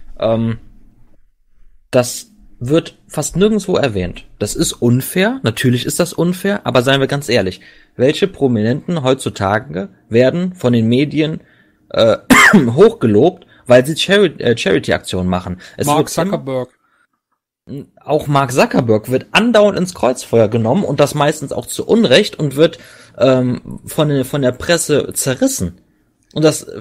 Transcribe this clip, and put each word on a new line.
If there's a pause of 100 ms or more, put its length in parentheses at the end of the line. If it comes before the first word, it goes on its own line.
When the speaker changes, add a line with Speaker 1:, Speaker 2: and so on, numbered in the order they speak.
(180)
Speaker 1:
Ähm, (1300)
das (280)
wird (100)
fast
nirgendwo
erwähnt. (140)
Das
ist
unfair.
Natürlich
ist
das
unfair,
aber
seien
wir
ganz
ehrlich. (360)
Welche
Prominenten
heutzutage (180)
werden
von
den
Medien, (480)
äh, (240)
<clears throat> (180)
hochgelobt, (200)
weil
sie
Chari-,
äh,
Charity-Aktionen
machen? (160)
Es
Speaker 2:
Mark
Speaker 1:
wird
immer
Speaker 2:
Zuckerberg. (1300)
Speaker 1:
Auch
Mark
Zuckerberg
wird
andauernd
ins
Kreuzfeuer
genommen
und
das
meistens
auch
zu
Unrecht
und
wird, (400)
ähm,
von
der,
von
der
Presse
zerrissen. (520)
Und
das (140)